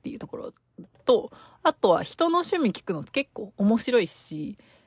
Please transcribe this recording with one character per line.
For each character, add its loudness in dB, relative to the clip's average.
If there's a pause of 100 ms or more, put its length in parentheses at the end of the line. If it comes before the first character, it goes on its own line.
て -10
い -10
う -14
と -16
こ -14
ろ -14 (520)
と、 2 (320)
あ 4
と 2
は 4
人 -4
の 2
趣 -2
味 2
聞 -14
く -4
の -6
っ -10
て -18
結 -4
構 -12
面 4
白 2
い 0
し、 -10 (280)